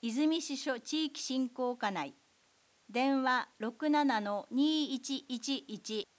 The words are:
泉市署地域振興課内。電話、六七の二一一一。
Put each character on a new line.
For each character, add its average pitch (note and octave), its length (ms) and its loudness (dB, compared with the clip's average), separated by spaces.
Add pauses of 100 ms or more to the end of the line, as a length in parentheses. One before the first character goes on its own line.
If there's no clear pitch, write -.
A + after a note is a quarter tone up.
泉 D4+ 400 2
市 D4 140 -6
署 B3+ 240 -4
地 D#4 280 -2
域 C#4+ 140 -8
振 C4 280 -2
興 B3 260 -2
課 A3 160 -2
内。 D3+ 240 -6 (760)
電 C4 340 2
話、 B3+ 260 2 (100)
六 A#3 300 -2
七 C#4+ 320 4
の G3+ 300 -4
二 C#4+ 440 2
一 C4 220 -4 (100)
一 B3+ 300 -4
一。 G#3+ 500 -6 (120)